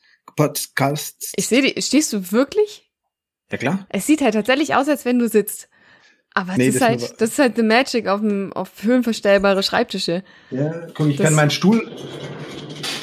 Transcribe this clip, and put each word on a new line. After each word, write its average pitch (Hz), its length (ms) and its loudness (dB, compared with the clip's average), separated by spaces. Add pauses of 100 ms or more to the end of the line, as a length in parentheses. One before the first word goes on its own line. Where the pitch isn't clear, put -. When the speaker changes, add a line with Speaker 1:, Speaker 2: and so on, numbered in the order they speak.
(380)
Speaker 1:
Podcasts. - 960 -2
Speaker 2:
Ich 190 120 -4
seh 240 120 2 (140)
die, - 80 -6
stehst - 320 0
du 185 180 -6
wirklich? 285 580 -2 (600)
Speaker 1:
Ja, 101 60 -4
klar. 180 320 -2
Speaker 2:
Es - 180 -4
sieht 302 140 2
halt 220 140 2
tatsächlich 262 380 0
aus, 269 140 2
als 285 160 0
wenn 247 160 0
du 240 80 2
sitzt. 208 400 -2 (640)
Aber 185 200 -4
es - 60 -2
Speaker 1:
Nee, 127 100 4
Speaker 2:
ist - 100 0
Speaker 1:
das 254 80 4
Speaker 2:
halt, 131 140 2
Speaker 1:
nur 120 160 -6
Speaker 2:
das 180 140 0
ist - 80 0
halt 233 180 4
the 233 60 2
magic 226 440 2
auf 202 140 0
dem, 202 320 -2
auf - 180 -6 (120)
höhenverstellbare 202 800 2
Schreibtische. 190 600 -2 (260)
Speaker 1:
Ja, 156 440 -4
komm, 151 160 0
ich 139 80 0
Speaker 2:
Das - 80 2
Speaker 1:
kann 156 100 4
meinen 147 160 4
Stuhl 214 400 2 (1120)